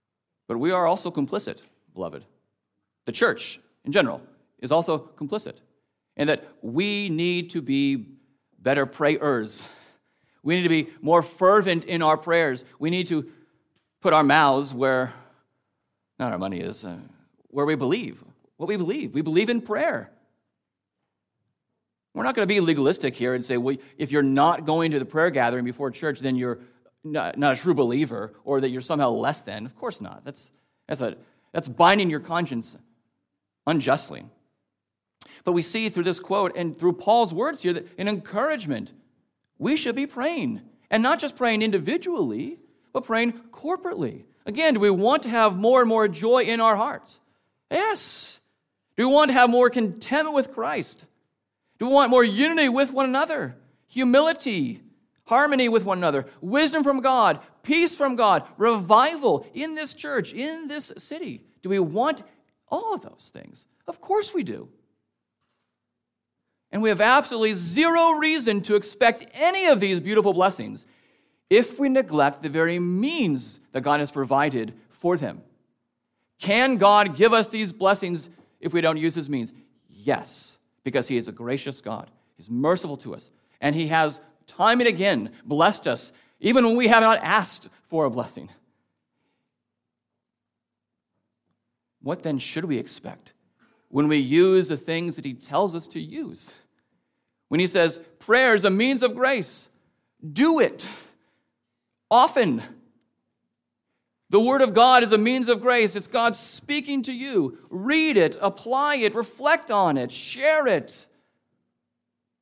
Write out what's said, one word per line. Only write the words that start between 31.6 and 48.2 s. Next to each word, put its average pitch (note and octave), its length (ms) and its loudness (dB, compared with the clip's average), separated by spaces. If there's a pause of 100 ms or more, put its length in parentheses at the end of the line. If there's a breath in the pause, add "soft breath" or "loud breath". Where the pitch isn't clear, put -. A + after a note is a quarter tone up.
binding F3+ 420 4
your D3+ 120 -4
conscience D3+ 540 -6 (920)
unjustly. C#3 580 -4 (1200 loud breath)
But F3+ 60 2
we E3+ 80 0
see A3 260 -4
through F#3 160 -4
this F3+ 160 -4
quote F#3+ 380 -2
and E3+ 200 -6
through F3 140 0
Paul's G3+ 420 0
words C4 280 -4
here F3+ 100 -2
that - 160 -6 (100)
an G3 120 -4
encouragement. G#3 840 -6 (640)
We C4+ 200 -2
should A#3 180 -4
be C#4 100 -4
praying, B3+ 540 -6 (320 soft breath)
and A3 100 2
not C#4+ 180 2
just C#4+ 180 -8
praying A3+ 240 0
individually, A3 960 -4 (320 soft breath)
but C4 140 -6
praying A#3 260 0 (180)
corporately. F4 760 -8 (200 soft breath)
Again, C#4+ 280 0
do G#3 80 0
we G#3 80 6
want G#3+ 340 2
to B3 60 -8
have A3 260 2
more A#3 240 4
and A#3+ 80 4
more A3 220 2
joy A3+ 340 2
in A3+ 160 -2
our A3+ 160 4
hearts? - 420 -6 (540)
Yes. - 680 -6 (560)